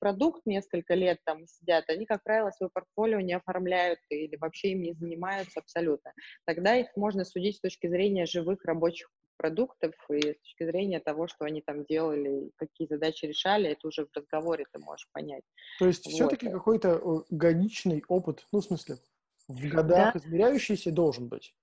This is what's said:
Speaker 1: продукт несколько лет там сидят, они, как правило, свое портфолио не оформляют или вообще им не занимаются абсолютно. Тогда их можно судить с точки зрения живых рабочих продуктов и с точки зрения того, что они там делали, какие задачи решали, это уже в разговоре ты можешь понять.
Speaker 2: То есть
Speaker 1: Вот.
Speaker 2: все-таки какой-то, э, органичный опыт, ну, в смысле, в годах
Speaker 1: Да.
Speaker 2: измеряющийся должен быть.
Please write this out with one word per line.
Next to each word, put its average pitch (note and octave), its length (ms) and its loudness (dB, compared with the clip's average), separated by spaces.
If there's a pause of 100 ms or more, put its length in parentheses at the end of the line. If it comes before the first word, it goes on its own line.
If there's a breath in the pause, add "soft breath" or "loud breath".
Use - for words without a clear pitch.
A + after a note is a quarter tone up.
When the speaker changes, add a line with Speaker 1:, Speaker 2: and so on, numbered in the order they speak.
Speaker 1:
продукт G#3 460 0
несколько G3 480 -2
лет F3+ 300 2
там D#3+ 240 -4
сидят, E3 420 2
они, F#3 160 -2
как G#3 180 -2
правило, G#3+ 260 2
свое F#3 220 -6
портфолио G#3+ 480 -2
не F3+ 140 -2
оформляют F3+ 680 0 (100)
или D3+ 260 -6
вообще D#3+ 360 -4
им F#3+ 100 -2
не E3+ 120 -4
занимаются E3+ 640 -6
абсолютно. D#3+ 520 -2 (340 loud breath)
Тогда F3+ 300 2
их B3 200 0
можно G3+ 280 0
судить F#3 340 -4
с - 20 -18
точки F#3 280 -4
зрения F3+ 380 2
живых F3 400 -2
рабочих E3 440 -2 (280)
продуктов D#3+ 560 -2 (160)
и D3 100 2 (140)
с - 60 -16
точки - 260 -10
зрения F3+ 340 -2
того, D#3 280 -4
что - 180 -10
они D3+ 160 -6
там D3 240 -8
делали, D3 680 -2
какие D#3 320 -8
задачи D#3 380 -2
решали, F#3+ 440 0
это D3 180 -6
уже D#3 180 -6
в - 100 -20
разговоре D#3 560 -4
ты D3+ 80 -16
можешь D3+ 320 -18
понять. C#3+ 320 -12 (340 loud breath)
Speaker 2:
То F#3 80 4
есть F3 200 2
Speaker 1:
Вот. D3+ 40 -10
Speaker 2:
все-таки A#3 400 0
какой-то, F3+ 800 2
э, F3+ 40 -4
органичный E3+ 760 2
опыт, F3+ 440 -2
ну, G#3 80 2
в F#3+ 40 -6
смысле, D3+ 340 -6 (500)
в C3 180 -8
годах E3+ 480 6
Speaker 1:
Да. - 20 -
Speaker 2:
измеряющийся F#3 760 2
должен C#3 360 2
быть. - 340 -12